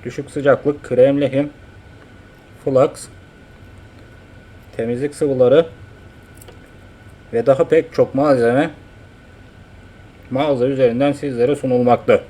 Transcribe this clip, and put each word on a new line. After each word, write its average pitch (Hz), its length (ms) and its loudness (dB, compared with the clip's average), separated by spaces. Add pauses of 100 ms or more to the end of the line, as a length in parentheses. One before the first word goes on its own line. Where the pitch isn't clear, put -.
Düşük 135 260 -12
sıcaklık, 143 540 0
krem 135 360 2
lehim, 139 300 -2 (1120)
flux, 131 420 0 (1700)
temizlik 120 380 -6
sıvıları 135 520 2 (1700)
ve 117 140 -2
daha 135 220 2
pek 160 260 0
çok - 200 0
malzeme 135 560 0 (1600)
mağaza 131 360 -2
üzerinden 131 460 0
sizlere 139 440 -2
sunulmakta. 123 720 0